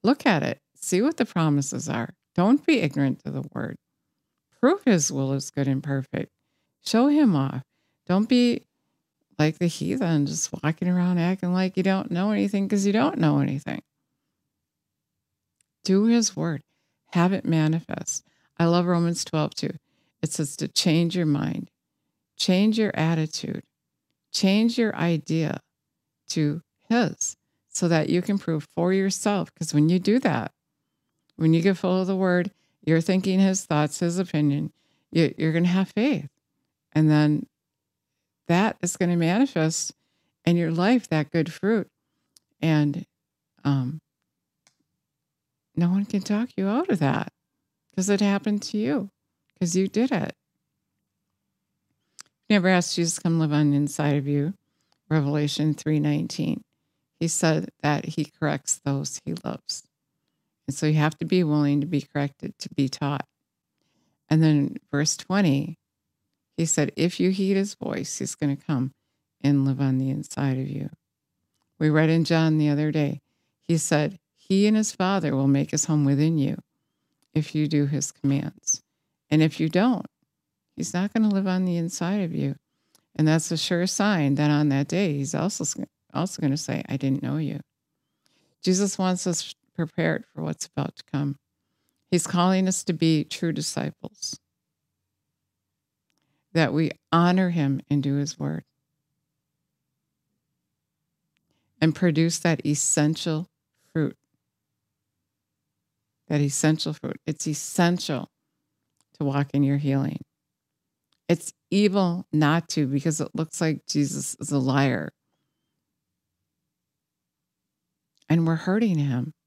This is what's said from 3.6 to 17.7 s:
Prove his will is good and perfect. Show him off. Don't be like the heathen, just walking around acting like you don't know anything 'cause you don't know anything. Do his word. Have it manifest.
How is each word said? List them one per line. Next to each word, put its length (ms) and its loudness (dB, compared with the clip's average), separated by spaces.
Prove 240 2
his 260 2
will 220 -2
is 180 -6
good 160 -2
and 160 -2
perfect. 480 -6
Show 220 2
him 280 4
off. 280 -2
Don't 240 2
be 360 2
like 200 2
the 100 0
heathen, 580 0
just 260 -6
walking 240 -2
around 300 0
acting 360 -2
like 220 -2
you 80 -2
don't 260 0
know 220 -2
anything 380 -2
'cause 160 0
you 80 2
don't 260 0
know 200 2
anything. 420 -4
Do 220 4
his 300 2
word. 280 -4
Have 220 4
it 120 -4
manifest. 800 0